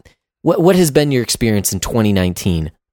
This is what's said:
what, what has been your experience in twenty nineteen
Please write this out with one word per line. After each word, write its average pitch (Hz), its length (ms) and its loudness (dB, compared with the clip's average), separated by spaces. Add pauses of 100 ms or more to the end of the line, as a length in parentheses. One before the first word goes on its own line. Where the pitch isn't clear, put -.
(440)
what, 170 180 0
what 180 140 4
has 175 160 2
been 147 200 0
your 123 120 0
experience 107 500 -2
in 95 60 -4
twenty 107 340 0
nineteen 90 580 -2 (220)